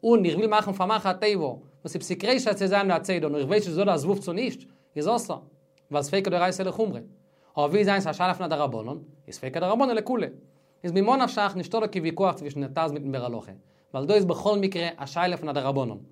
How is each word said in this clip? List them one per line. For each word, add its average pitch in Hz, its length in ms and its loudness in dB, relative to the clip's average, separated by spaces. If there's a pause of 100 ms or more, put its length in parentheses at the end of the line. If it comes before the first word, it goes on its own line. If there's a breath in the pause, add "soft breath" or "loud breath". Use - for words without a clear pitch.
און 226 220 6
איך 160 100 2
וויל 214 140 2
מאכן 208 220 2
פון 190 160 0
מאכן 208 220 0
א 185 40 0
תיבה, 196 300 2
וואס - 500 -8
די - 60 -4
פסוק - 240 -6
רישא 226 300 2
צו 190 140 0
זיין, 202 200 4
דער 170 120 4
צידה, 170 280 0
און 147 80 0
איך 143 100 0
ווייס, 202 220 2
איך 160 80 -4
זאל 196 100 2
דאס 160 200 2
ווארט 196 160 0
צו 175 120 -6
נישט, 233 300 -4 (320 soft breath)
איז 147 120 -2
אויס 233 160 0
אזוי. 160 140 -8 (540)
ווייל 143 80 0
עס 143 100 -4
פייק 196 180 0
דער 180 160 2
רישא 185 200 -2
דער 185 80 -4
חומרא. 196 280 -4 (540 soft breath)
אבער 147 160 0
ווי 202 140 4
זיין 196 140 4
עס 190 100 0
א 151 60 -2
שלף 180 240 0
פון 180 120 -4
דער 151 120 0
רבנן, 123 360 -4 (300)
איז - 120 -16
פייק 131 180 -6
דער 180 140 0
רבנן 240 240 2
לכולי. 214 320 -2 (560 soft breath)
איז 175 80 -4
ממון 214 300 4
נפשך 208 340 0
נישט 180 200 -6
דא 220 120 0
קיין 190 160 -4
וויכוח 165 320 0
צווישן 143 320 -8
דער 160 180 -2
תז 151 60 -4
מיט 143 100 -6
דעם 139 100 -6
בעל 127 140 -4
הלכה. 113 260 -8 (420 soft breath)
ווייל 139 140 -6
דא 196 60 4
איז 202 120 6
בכל 202 320 0
מקרה 190 300 -2 (100)
א 139 80 -10
שלף 170 340 -2
פון 151 140 -6
דער 135 120 -2
רבנן. 131 320 -2 (140)